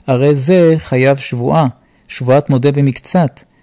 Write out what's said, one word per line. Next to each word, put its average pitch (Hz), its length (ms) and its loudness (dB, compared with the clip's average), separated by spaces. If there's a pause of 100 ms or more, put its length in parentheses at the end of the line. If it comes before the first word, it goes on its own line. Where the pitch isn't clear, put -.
הרי 139 280 2
זה 160 440 2
חייב 131 380 0
שבועה, 135 500 -2 (420)
שבועת 135 420 -2
מודה 139 220 0
במקצת, 143 680 -2 (220)